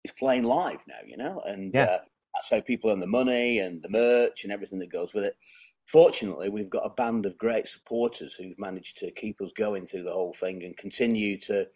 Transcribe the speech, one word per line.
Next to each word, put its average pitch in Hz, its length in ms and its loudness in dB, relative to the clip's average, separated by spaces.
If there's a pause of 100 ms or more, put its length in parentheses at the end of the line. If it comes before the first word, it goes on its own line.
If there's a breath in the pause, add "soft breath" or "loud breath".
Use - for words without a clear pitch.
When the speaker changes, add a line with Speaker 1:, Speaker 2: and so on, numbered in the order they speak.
Speaker 1:
is - 80 -8
playing 127 340 2
live 143 420 2
now, - 180 -16
you 58 120 -18
know, 156 280 -8
and, 98 280 -6
Speaker 2:
Yeah. 135 100 6
Speaker 1:
uh, 92 140 4 (380)
that's - 140 -4
how 110 120 4
people 113 280 -2
earn 98 120 0
the 87 60 -4
money 120 520 2
and 87 240 -4
the 90 60 -14
merch 120 560 4
and 101 80 -6
everything 98 260 -8
that 90 100 -8
goes 87 240 -6
with 101 120 0
it. - 100 -2 (500 soft breath)
Fortunately, 101 600 6
we've 101 220 -4
got - 160 -2
a 107 40 -4
band 117 360 0
of 95 120 -4
great 113 300 0
supporters 113 680 -4
who've 92 220 -14
managed 92 420 -10
to 90 120 -6
keep 107 300 -10
us 95 100 -6
going 104 340 -2
through 90 180 -8
the 87 100 -4
whole 90 200 0
thing 92 300 -6
and 90 140 -12
continue 107 640 0
to, 101 260 0
to - 100 -20